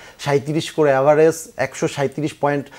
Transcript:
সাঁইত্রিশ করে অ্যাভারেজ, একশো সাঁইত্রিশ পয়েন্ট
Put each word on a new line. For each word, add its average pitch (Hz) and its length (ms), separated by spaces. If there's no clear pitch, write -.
সাঁইত্রিশ 147 520
করে 151 200
অ্যাভারেজ, 151 440
একশো - 320
সাঁইত্রিশ 143 520
পয়েন্ট 143 260